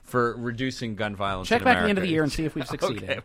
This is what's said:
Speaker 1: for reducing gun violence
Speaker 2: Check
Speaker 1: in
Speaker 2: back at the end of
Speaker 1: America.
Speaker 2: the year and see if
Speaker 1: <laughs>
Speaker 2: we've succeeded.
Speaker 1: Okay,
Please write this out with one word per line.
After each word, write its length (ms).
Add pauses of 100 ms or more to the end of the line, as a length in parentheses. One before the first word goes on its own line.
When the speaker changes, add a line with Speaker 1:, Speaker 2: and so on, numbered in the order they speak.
Speaker 1:
for 340
reducing 580
gun 220
violence 320
Speaker 2:
Check 140
Speaker 1:
in 20
Speaker 2:
back 140
at 60
the 40
end 100
of 60
Speaker 1:
America. 40
Speaker 2:
the 40
year 120
and 80
see 120
if 100
Speaker 1:
<laughs> 20
Speaker 2:
we've 100
succeeded. 440
Speaker 1:
Okay, 140